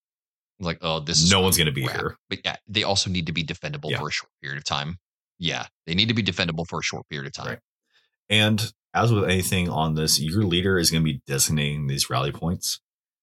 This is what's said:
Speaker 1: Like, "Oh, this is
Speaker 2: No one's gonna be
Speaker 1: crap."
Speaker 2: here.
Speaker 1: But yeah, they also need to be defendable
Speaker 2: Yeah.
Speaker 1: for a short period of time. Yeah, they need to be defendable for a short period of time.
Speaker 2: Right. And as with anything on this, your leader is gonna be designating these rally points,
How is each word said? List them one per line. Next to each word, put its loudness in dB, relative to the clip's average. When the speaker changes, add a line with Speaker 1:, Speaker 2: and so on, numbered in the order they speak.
Speaker 1:
Like, -4
"Oh, -2
this 0
is 6
Speaker 2:
No 6
one's 4
gonna 2
be -2
Speaker 1:
crap." -4
Speaker 2:
here. -6
Speaker 1:
But -4
yeah, -4
they 0
also 0
need -2
to -4
be -2
defendable -8
Speaker 2:
Yeah. -2
Speaker 1:
for -6
a -8
short -8
period -10
of -10
time. -4
Yeah, -4
they -4
need 2
to 2
be 2
defendable -2
for -6
a -4
short -6
period -8
of -10
time. -10
Speaker 2:
Right. -8
And 4
as 4
with 4
anything 2
on 0
this, 2
your 2
leader 2
is 2
gonna 2
be 0
designating 0
these -2
rally -2
points, -4